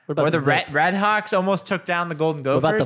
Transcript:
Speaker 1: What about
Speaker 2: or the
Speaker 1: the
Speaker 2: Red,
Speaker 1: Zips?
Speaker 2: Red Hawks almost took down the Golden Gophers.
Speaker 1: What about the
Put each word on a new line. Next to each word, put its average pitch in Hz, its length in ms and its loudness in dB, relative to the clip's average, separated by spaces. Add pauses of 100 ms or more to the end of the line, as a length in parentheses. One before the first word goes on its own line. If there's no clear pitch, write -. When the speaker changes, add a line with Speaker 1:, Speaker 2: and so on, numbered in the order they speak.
Speaker 1:
What 151 60 -6
about 143 120 2
Speaker 2:
or 151 60 2
the 165 80 2
Speaker 1:
the 135 60 -2
Speaker 2:
Red, 147 160 2
Speaker 1:
Zips? 143 120 -10
Speaker 2:
Red 170 220 2
Hawks 208 380 0
almost 190 340 0
took 185 180 -4
down 175 240 -2
the 160 60 -6
Golden 151 260 -2
Gophers. 131 220 0
Speaker 1:
What 156 120 2
about 220 40 0
the 131 60 0